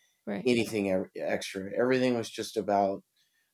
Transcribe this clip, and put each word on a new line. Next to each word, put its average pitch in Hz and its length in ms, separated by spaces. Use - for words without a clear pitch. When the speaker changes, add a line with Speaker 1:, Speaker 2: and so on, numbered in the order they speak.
Speaker 1:
Right. 214 200
Speaker 2:
anything 113 420
e-, 92 320
extra. 95 580
Everything 127 380
was 113 140
just - 260
about 98 480